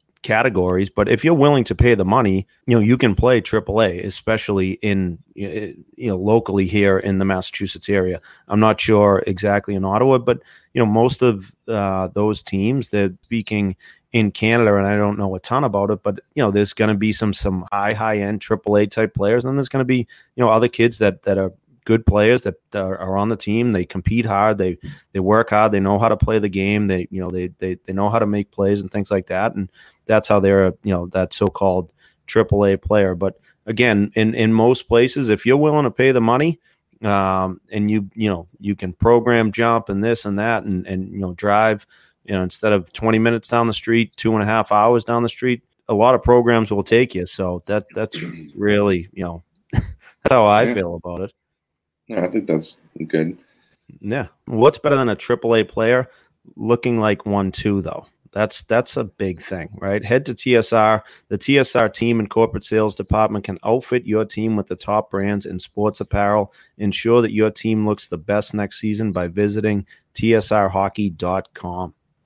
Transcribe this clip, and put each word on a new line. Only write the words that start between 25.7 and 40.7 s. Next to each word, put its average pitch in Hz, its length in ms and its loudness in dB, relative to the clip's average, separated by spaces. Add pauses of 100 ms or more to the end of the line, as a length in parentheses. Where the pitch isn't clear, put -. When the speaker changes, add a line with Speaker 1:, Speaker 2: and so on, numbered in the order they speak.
Speaker 1:
They 98 80 2
know 98 180 2
how 117 100 2
to 104 80 2
play 110 220 0
the 104 100 -2
game. 101 380 0
They, 92 240 -2
you 95 100 -8
know, 90 80 -6
they, 90 200 -6 (100)
they, 92 160 -6 (120)
they 95 60 -10
know 101 160 0
how 113 120 2
to 107 60 0
make 101 260 -4
plays 101 280 0
and 95 80 -10
things 101 220 -6
like 95 160 -2
that. 95 300 -4
And 95 120 -6 (360)
that's 110 240 2
how 104 100 4
they're, 98 360 4 (100)
you 104 80 -2
know, 87 160 -4
that 92 240 -4
so-called 92 600 -2 (360)
triple 104 380 2
A 98 100 2
player. 98 400 0
But 95 240 -6 (260)
again, 107 480 2
in, 110 220 2
in 110 160 2
most 117 340 2
places, 127 420 2
if 107 160 0
you're 127 120 4
willing 151 260 2
to 120 80 0
pay 135 220 2
the 127 80 2
money, 135 400 0 (420)
um, 95 580 0 (120)
and 104 180 -2
you, 104 240 -2
you 107 160 -2
know, 85 160 -6 (140)
you 101 160 -4
can 92 160 -8
program 117 580 2
jump 117 380 -2
and 101 160 -4
this 117 200 -2
and 101 140 -4
that, 110 240 -2
and, 92 240 -6